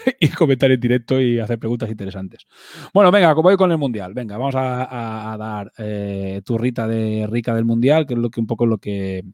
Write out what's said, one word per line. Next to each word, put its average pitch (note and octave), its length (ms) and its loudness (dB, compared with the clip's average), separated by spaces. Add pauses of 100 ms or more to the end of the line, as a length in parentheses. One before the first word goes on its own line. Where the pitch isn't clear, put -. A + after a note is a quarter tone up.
(200)
Y D3+ 100 4
comentar C3+ 420 2
en B2+ 80 4
directo B2 420 0
y A#2+ 180 2
hacer A2+ 200 -4
preguntas A#2 320 -4
interesantes. G2 560 -10 (440)
Bueno, F#3 200 6
venga, F3+ 240 6
como D#3+ 140 4
voy G3 80 6
con F3+ 140 4
el E3 60 2
Mundial. A2 380 -4
Venga, A2+ 200 -8
vamos C3 200 -2
a, B2+ 280 -2
a, A2 500 -8
a G#2+ 40 -10
dar, G#2+ 400 -8
eh, G2+ 640 -6
turrita A#2 440 -2
de A2 420 -2
rica A#2 240 -2
del A2+ 120 0
Mundial, B2+ 420 2
que C3 80 -4
es A#2+ 40 -2
lo A#2 120 -2
que, - 80 -8
un A2+ 80 -2
poco A2+ 180 0
lo A2 140 2
que, F#2+ 440 -6 (100)